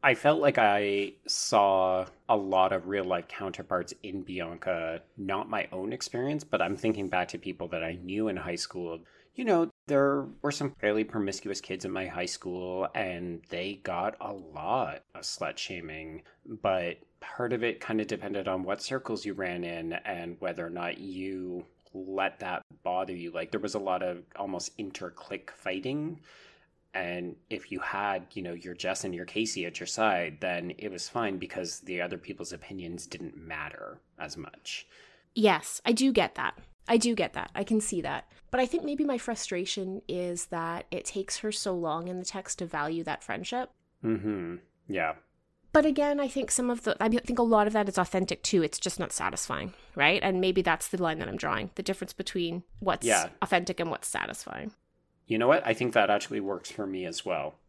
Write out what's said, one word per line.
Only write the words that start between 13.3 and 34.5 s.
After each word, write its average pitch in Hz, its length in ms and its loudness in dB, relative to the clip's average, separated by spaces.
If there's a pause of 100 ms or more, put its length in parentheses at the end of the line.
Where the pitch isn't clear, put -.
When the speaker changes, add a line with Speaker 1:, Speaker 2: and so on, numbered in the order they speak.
Speaker 1:
they 95 340 -6
got 92 380 -2
a 101 100 -8
lot 92 720 -4 (120)
of 85 80 -12
slut-shaming, 80 960 -8 (240)
but 92 520 0 (220)
part - 320 -2
of 120 140 0
it - 160 0
kind 110 180 0
of 107 80 0
depended 98 400 -4
on 95 160 0
what 95 180 -2
circles 120 440 -4
you 101 80 -4
ran 90 320 -4
in 82 280 -6
and - 460 -6
whether 87 260 -4
or 82 40 -8
not 87 280 -4
you 92 680 -6 (280)
let 95 460 -2
that 90 240 -4 (200)
bother 92 320 -2
you. 85 160 -8
Like, 85 200 -4
there 107 80 -2
was 98 160 -4
a 107 40 0
lot 92 220 0
of 87 220 -4 (140)
almost 95 400 -4
inter-clique 95 720 -10
fighting. 139 680 -4 (720)
And 87 420 -4 (160)
if 101 200 -8
you 92 80 -4
had, 98 540 -2
you 101 80 -6
know, 87 120 -6
your 87 200 -10
Jess 92 300 -2
and 92 100 -4
your 87 120 -6
Casey 107 400 -2
at 87 140 -8
your 90 80 -8
side, 87 540 2
then 87 380 -2
it 104 120 -6
was 87 160 -8
fine 104 300 -2
because 90 440 -6
the 90 200 -4
other 87 160 -4
people's 92 340 -10
opinions 87 540 -10
didn't - 320 -12
matter 151 600 -10 (180)
as 143 200 -8
much. - 500 -10 (480)